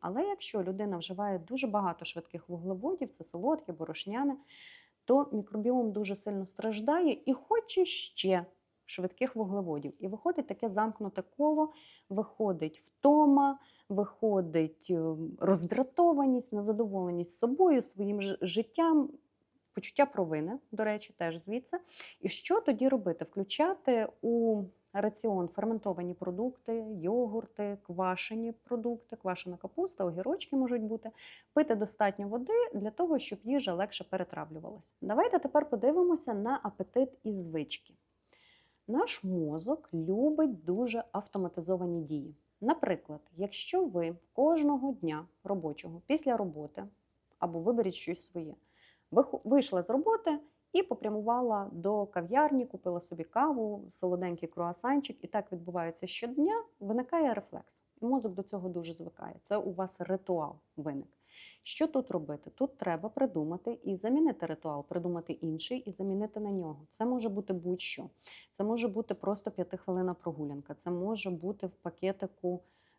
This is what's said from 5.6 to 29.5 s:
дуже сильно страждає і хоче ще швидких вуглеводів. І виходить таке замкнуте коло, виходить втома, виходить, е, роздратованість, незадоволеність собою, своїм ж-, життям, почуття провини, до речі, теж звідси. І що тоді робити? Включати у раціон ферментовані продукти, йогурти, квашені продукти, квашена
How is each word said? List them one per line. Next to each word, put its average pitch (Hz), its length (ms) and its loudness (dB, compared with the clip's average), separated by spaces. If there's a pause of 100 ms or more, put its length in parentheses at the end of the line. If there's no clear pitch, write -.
дуже 196 240 -2
сильно 196 300 -4
страждає 233 800 0
і 262 60 4
хоче 415 520 2
ще 185 640 0 (400)
швидких 185 500 -4
вуглеводів. 180 600 -2
І 196 100 -4
виходить 294 380 -2
таке - 220 -2
замкнуте 208 540 -2 (140)
коло, 311 360 2 (360)
виходить 190 680 -2
втома, 277 800 6 (300)
виходить, 185 1040 0
е, 160 240 0 (240)
роздратованість, 254 1120 2
незадоволеність 196 840 -2
собою, 277 460 6
своїм 202 400 -2
ж-, 196 200 -2
життям, 220 680 2 (640)
почуття 277 320 2
провини, 175 520 -2 (140)
до 220 120 -2
речі, 214 320 -4
теж 165 220 -4
звідси. 226 400 -6 (420)
І - 80 -2
що - 320 0
тоді 254 280 2
робити? 190 360 0
Включати 247 840 0 (140)
у 226 400 2 (300)
раціон 208 560 0
ферментовані 190 680 -2
продукти, 226 680 -4 (180)
йогурти, 208 800 -2
квашені 185 680 -2
продукти, 233 640 -4
квашена 180 400 -6